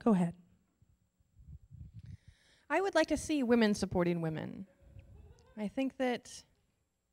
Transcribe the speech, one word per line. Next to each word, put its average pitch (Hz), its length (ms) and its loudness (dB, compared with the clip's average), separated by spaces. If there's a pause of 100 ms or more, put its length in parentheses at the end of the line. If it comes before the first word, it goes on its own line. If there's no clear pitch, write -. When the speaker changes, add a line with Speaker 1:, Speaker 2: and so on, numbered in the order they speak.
Speaker 1:
go 233 100 6
ahead. 175 220 2 (2250)
Speaker 2:
I 311 120 2
would 381 160 0
like 320 120 6
to 302 80 0
see 294 280 -2
women 220 300 6
supporting 175 460 0
women. 160 460 -6 (880)
I 214 120 -6
think 269 300 -6
that - 440 -6 (720)